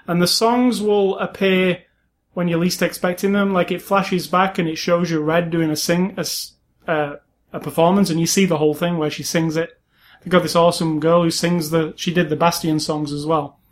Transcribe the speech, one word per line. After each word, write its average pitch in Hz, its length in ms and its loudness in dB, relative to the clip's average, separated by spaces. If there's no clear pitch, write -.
And 175 160 0
the 175 60 2
songs 233 540 2
will 208 360 2
appear 185 640 0
when 175 140 -2
you're 170 120 0
least 175 220 0
expecting 180 520 -2
them. 202 180 2
Like, 180 200 0
it 175 100 -4
flashes 190 460 0
back 185 300 0
and 170 120 0
it 160 80 -6
shows 175 340 0
you 160 80 0
Red 165 300 0
doing 165 200 0
a 151 60 -2
sing, 175 400 0
a - 60 -6
s-, - 320 -8
uh, 151 280 -2
a 170 80 -10
performance, 175 500 2
and 160 100 0
you 165 80 2
see 196 180 2
the 165 120 2
whole 151 180 2
thing 175 220 -2
where 151 140 -2
she 147 120 -10
sings 160 340 -2
it. 165 220 -6
They've 160 100 -8
got 185 120 4
this 165 120 -2
awesome 165 440 2
girl 170 240 4
who 165 80 2
sings 170 400 -2
the, 160 260 0
she 175 160 -4
did 165 160 0
the 151 60 -2
Bastion 160 440 0
songs 151 320 -4
as 147 140 -8
well. 151 340 -2